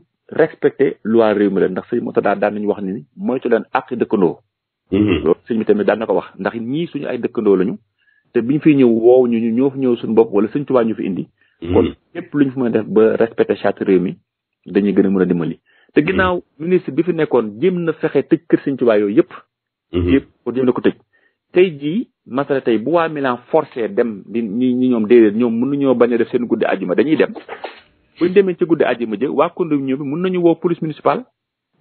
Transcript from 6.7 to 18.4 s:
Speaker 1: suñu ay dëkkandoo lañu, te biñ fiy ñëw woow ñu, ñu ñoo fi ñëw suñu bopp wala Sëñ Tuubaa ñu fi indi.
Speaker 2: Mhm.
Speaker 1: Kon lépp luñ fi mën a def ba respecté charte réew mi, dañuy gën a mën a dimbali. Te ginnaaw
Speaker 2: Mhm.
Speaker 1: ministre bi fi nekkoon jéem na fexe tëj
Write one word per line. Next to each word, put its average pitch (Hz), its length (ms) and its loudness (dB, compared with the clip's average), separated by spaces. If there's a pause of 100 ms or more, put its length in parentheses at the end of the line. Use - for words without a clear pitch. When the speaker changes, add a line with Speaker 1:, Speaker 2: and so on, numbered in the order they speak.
Speaker 1:
suñu 147 200 -10
ay 131 120 -6
dëkkandoo 110 380 2
lañu, 95 200 0 (540)
te 123 100 0
biñ 135 200 0
fiy 151 140 4
ñëw 135 120 6
woow 120 400 6
ñu, 117 120 0
ñu 117 120 -2
ñoo 131 200 2
fi 135 80 -10
ñëw 127 180 0
suñu 117 160 -6
bopp 113 200 4
wala 101 140 2
Sëñ 147 180 -4
Tuubaa 123 200 2
ñu 107 100 -2
fi - 80 -6
indi. 87 240 -6 (340)
Speaker 2:
Mhm. 87 120 -6
Speaker 1:
Kon 90 220 2 (200)
lépp 175 180 -14
luñ 139 180 -2
fi 127 80 -10
mën 127 80 0
a - 20 0
def 110 180 -2
ba 107 300 4
respecté 113 400 0
charte - 260 -4
réew 92 160 4
mi, 90 160 -4 (500)
dañuy 98 280 0
gën 98 120 2
a 98 40 0
mën 95 120 0
a 90 40 4
dimbali. 85 340 -2 (340)
Te - 80 4
ginnaaw 185 360 0
Speaker 2:
Mhm. - 280 -12
Speaker 1:
ministre 180 280 0
bi 151 100 -2
fi 175 100 -2
nekkoon 120 460 -2
jéem 175 240 0
na 160 80 -2
fexe 147 320 -2
tëj 160 240 0